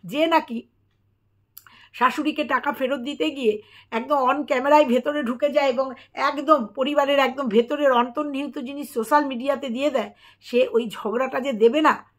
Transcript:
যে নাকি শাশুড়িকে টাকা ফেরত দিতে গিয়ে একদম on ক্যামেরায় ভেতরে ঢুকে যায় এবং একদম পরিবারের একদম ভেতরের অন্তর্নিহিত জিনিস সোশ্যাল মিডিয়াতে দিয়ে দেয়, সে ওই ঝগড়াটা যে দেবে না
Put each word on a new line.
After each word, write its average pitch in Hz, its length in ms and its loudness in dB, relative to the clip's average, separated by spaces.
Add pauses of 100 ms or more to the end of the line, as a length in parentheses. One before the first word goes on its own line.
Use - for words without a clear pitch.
যে 254 220 0
নাকি 311 420 -2 (1200)
শাশুড়িকে 294 520 -2
টাকা 262 280 -2
ফেরত 262 280 -2
দিতে 294 300 -4
গিয়ে 240 320 0 (280)
একদম 254 400 0
on 285 160 -2
ক্যামেরায় 285 380 4
ভেতরে 285 380 0
ঢুকে 254 280 -2
যায় 285 180 2
এবং 262 240 -2 (220)
একদম 277 520 2
পরিবারের 277 520 0
একদম 262 300 0
ভেতরের 262 440 2
অন্তর্নিহিত 269 680 -2
জিনিস 277 360 -12
সোশ্যাল 285 300 2
মিডিয়াতে 269 440 -4
দিয়ে 262 220 0
দেয়, 220 200 -2 (300)
সে 247 280 2
ওই 233 200 0
ঝগড়াটা 254 520 -4
যে 269 120 -4
দেবে 233 280 4
না 277 240 2 (140)